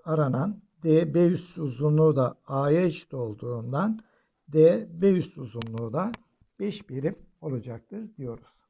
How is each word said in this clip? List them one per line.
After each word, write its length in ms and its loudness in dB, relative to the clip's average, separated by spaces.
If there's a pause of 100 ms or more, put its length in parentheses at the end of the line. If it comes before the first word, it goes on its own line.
aranan 580 0 (200)
D, 320 4
B 120 4
üssü 360 -2
uzunluğu 540 2
da 300 0
A'ya 360 0
eşit 320 -4
olduğundan 840 -6 (480)
D, 440 4
B 200 4
üssü 280 -2
uzunluğu 520 -8
da 200 -4 (460)
beş 300 -8
birim 280 -6 (240)
olacaktır 760 -10
diyoruz. 540 -16